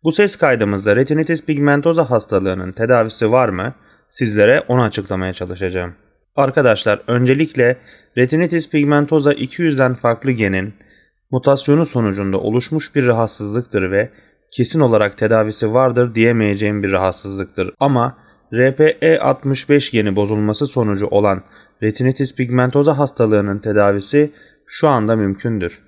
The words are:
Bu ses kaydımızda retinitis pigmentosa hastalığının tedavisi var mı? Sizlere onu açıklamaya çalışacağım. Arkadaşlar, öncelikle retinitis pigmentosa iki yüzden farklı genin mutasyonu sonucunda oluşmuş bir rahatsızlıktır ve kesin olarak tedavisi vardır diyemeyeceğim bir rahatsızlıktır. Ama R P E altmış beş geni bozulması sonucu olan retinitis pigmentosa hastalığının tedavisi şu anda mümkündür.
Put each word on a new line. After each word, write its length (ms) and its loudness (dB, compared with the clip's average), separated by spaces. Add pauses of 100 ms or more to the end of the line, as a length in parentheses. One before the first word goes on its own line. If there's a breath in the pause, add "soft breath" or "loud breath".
Bu 80 2
ses 240 0
kaydımızda 600 0
retinitis 500 -2
pigmentosa 640 0
hastalığının 640 -2
tedavisi 600 0
var 180 2
mı? 260 -6 (340 soft breath)
Sizlere 580 2
onu 140 2
açıklamaya 520 -4
çalışacağım. 640 -6 (400)
Arkadaşlar, 720 2
öncelikle 720 0 (400 soft breath)
retinitis 520 0
pigmentosa 640 2
iki 280 -6
yüzden 340 0
farklı 360 -2
genin 420 -2 (580 soft breath)
mutasyonu 540 2
sonucunda 540 -2
oluşmuş 560 -4
bir 120 2
rahatsızlıktır 840 -2
ve 180 -2 (420 soft breath)
kesin 280 -2
olarak 380 2
tedavisi 560 0
vardır 420 0
diyemeyeceğim 680 0
bir 80 -2
rahatsızlıktır. 880 -4
Ama 380 0 (360 soft breath)
R 220 2
P 260 2
E 180 4
altmış 500 -2
beş 220 2
geni 240 0
bozulması 520 0
sonucu 400 -2
olan 360 0 (400 soft breath)
retinitis 520 -2
pigmentosa 640 0
hastalığının 600 0
tedavisi 720 0 (380 soft breath)
şu 180 -2
anda 280 2
mümkündür. 720 -4